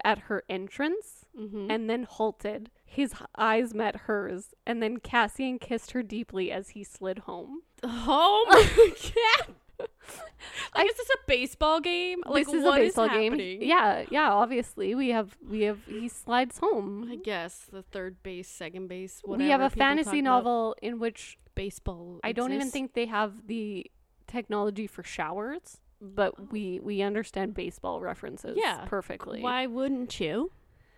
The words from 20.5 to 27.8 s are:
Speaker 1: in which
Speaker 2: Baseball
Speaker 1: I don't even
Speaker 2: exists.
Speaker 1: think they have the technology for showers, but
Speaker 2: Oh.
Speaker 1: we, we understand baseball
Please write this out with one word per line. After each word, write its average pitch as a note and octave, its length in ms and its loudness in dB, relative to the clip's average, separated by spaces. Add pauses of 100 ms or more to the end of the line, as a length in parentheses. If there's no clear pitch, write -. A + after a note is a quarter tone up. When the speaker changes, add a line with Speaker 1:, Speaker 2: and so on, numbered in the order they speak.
Speaker 1:
in A#3 160 -6
which A3+ 400 -8 (160)
Speaker 2:
Baseball F3 720 -8
Speaker 1:
I A3+ 80 -2
don't A#3+ 180 -2
even C4+ 120 -2
Speaker 2:
exists. C4+ 100 -4
Speaker 1:
think C4+ 220 -6
they A#3+ 120 -2
have G#3+ 400 -4
the G#3+ 420 -6 (380)
technology G#3 600 -4
for - 160 -16
showers, G#3 760 -8 (220)
but G3 360 -2
Speaker 2:
Oh. G3+ 140 -16
Speaker 1:
we, F#3+ 320 -6
we G3+ 200 -2
understand G3+ 520 -4
baseball F3 460 -6